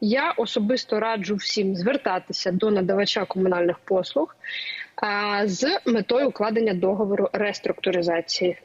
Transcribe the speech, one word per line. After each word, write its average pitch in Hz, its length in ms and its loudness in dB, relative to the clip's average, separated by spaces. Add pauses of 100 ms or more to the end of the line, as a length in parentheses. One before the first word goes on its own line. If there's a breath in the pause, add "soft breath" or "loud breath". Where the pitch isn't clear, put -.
я 262 360 2
особисто 220 640 0
раджу 214 360 -2
всім 196 400 -2
звертатися 196 760 -2
до 214 180 2
надавача 196 540 2
комунальних 175 540 2
послуг, - 580 0 (600 loud breath)
а, 202 500 0
з 254 400 0
метою 240 420 2
укладення 214 460 0
договору 196 580 0
реструктуризації. 180 1300 0